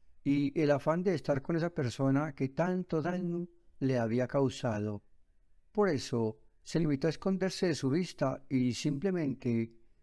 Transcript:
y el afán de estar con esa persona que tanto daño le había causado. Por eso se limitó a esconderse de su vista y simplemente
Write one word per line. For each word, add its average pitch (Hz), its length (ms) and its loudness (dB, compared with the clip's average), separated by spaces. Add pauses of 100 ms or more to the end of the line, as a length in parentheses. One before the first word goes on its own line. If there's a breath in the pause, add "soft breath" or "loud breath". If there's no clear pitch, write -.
(240)
y 143 360 2
el 147 120 4
afán 156 320 0
de 190 100 2
estar 139 300 -2
con 170 120 -2
esa 165 140 0
persona 139 640 0
que 135 160 -4
tanto 175 540 -2
daño 175 440 -4 (300)
le 131 220 2
había 117 260 2
causado. 117 760 -2 (680)
Por 208 180 2
eso 117 500 -2 (240)
se - 160 -2
limitó 151 260 2
a 160 60 2
esconderse 190 560 -2
de 160 80 2
su 131 160 0
vista 147 580 -2
y 127 240 2
simplemente 135 1000 -2 (280)